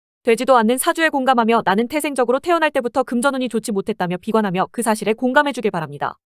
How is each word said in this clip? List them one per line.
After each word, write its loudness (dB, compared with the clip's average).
되지도 4
않는 2
사주에 0
공감하며, 2
나는 2
태생적으로 -2
태어날 0
때부터 -2
금전운이 -2
좋지 -4
못했다며 -4
비관하며 -2
그 -8
사실에 0
공감해주길 0
바랍니다. -8